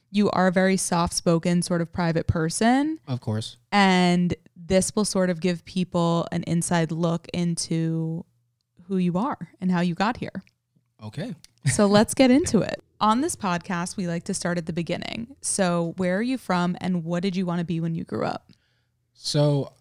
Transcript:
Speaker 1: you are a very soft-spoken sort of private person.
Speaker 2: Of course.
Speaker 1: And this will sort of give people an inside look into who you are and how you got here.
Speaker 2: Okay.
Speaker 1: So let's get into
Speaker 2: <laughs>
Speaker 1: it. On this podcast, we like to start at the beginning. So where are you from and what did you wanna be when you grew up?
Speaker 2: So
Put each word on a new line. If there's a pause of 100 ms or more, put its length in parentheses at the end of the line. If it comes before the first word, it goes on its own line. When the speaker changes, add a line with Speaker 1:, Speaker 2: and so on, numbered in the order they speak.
(100)
Speaker 1:
you
are
a
very
soft-spoken
sort
of
private
person.
Speaker 2:
Of
course. (120)
Speaker 1:
And (220)
this
will
sort
of
give
people
an
inside
look
into (600)
who
you
are (100)
and
how
you
got
here. (580)
Speaker 2:
Okay. (300)
Speaker 1:
So
let's
get
into
Speaker 2:
<laughs>
Speaker 1:
it. (180)
On
this
podcast,
we
like
to
start
at
the
beginning.
So
where
are
you
from
and
what
did
you
wanna
be
when
you
grew
up? (600)
Speaker 2:
So